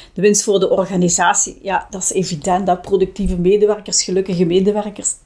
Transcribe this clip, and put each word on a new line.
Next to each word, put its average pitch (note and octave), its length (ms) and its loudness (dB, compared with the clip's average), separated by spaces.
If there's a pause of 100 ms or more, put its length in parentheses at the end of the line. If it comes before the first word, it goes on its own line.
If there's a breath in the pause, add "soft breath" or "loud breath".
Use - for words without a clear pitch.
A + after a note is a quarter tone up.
(120 loud breath)
De - 100 -8
winst G#3 200 4
voor G3 180 2
de F#3+ 100 2
organisatie, F3+ 920 0
ja, F#3 280 -4
dat F#3+ 120 -10
is - 100 -4
evident. F#3 540 -2
Dat F3+ 160 0
productieve F#3+ 560 -2
medewerkers, G3+ 640 2
gelukkige F#3 420 0
medewerkers, G#3 680 0 (140)